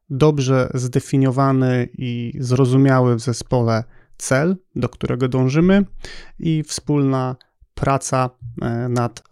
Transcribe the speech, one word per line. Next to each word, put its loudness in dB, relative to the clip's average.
dobrze 2
zdefiniowany 0
i -6
zrozumiały 4
w -2
zespole -2
cel, 0
do -2
którego -4
dążymy, 2
i -2
wspólna -2
praca, -2
e, -4
nad -4